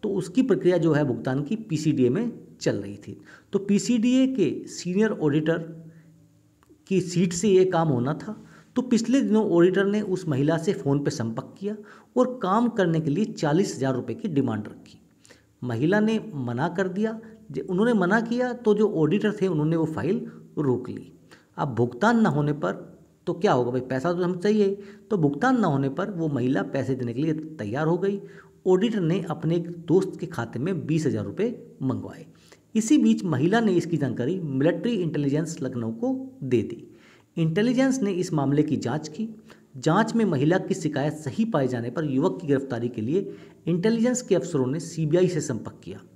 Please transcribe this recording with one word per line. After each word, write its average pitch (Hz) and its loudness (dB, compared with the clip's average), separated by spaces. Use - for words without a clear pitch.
तो 214 -4
उसकी 196 -2
प्रक्रिया 180 4
जो 160 4
है 147 4
भुगतान 131 -2
की - -4
पीसीडीए 131 0
में 220 0
चल 123 -2
रही 101 -8
थी। - -14
तो 202 2
पीसीडीए 240 2
के 220 2
सीनियर 202 0
ऑडिटर 156 0
की 190 2
सीट 175 0
से 220 0
ये 185 8
काम 170 2
होना 131 0
था। 214 -10
तो 254 2
पिछले 247 2
दिनों 214 4
ऑडिटर 180 6
ने 208 0
उस 180 -4
महिला 147 2
से 170 0
फ़ोन 147 0
पे 147 0
संपर्क 117 -6
किया 202 -6
और 247 0
काम 220 2
करने 175 2
के 156 -2
लिए 180 0
चालीस 170 0
हज़ार 131 -2
रुपये 120 -4
की - -8
डिमांड 120 0
रखी। - -18
महिला 135 2
ने 214 2
मना 123 -2
कर 185 -2
दिया। 220 -4
जे-, - -6
उन्होंने 208 2
मना 202 2
किया 240 -2
तो 214 2
जो 208 4
ऑडिटर 196 2
थे 190 2
उन्होंने 160 0
वो 160 2
फाइल 170 -2
रोक 131 0
ली। - -12
अब 127 -2
भुगतान 202 2
ना 202 6
होने 147 2
पर 170 -2
तो 175 -2
क्या 175 2
होगा 123 2
भाई, 123 -2
पैसा 131 -2
तो 180 -2
हम 180 -2
चाहिए। 208 2
तो - 0
भुगतान 165 2
ना 202 4
होने 139 2
पर 185 -6
वो 165 -4
महिला 135 0
पैसे 135 -4
देने 120 -6
के 123 -4
लिए 160 0
तैयार 123 -4
हो 175 2
गई। 196 -2
ऑडिटर 202 4
ने 175 2
अपने 160 -2
एक 170 -2
दोस्त - 2
के 175 -8
खाते 117 -8
में 156 -4
बीस 156 0
हज़ार 110 0
रुपये 220 -6
मंगवाए। 117 -6
इसी 220 4
बीच 226 4
महिला 170 2
ने 220 2
इसकी 170 2
जानकारी 131 -2
मिलिट्री 160 0
इंटेलिजेंस 151 -2
लखनऊ 120 -4
को 240 -4
दे 120 2
दी। - -8
इंटेलिजेंस 233 2
ने 202 0
इस 175 -2
मामले 143 2
की 143 0
जांच 143 -4
की। 220 -8
जांच 175 2
में 226 4
महिला 160 2
की 185 -2
शिकायत 147 -2
सही 151 -2
पाए 151 0
जाने 120 -4
पर 156 -4
युवक 139 0
की 160 -10
गिरफ्तारी 127 0
के - -6
लिए 156 -2
इंटेलिजेंस 220 2
के - 0
अफसरों 139 0
ने 147 -4
सीबीआई 160 0
से 156 0
संपर्क - -8
किया। 98 -14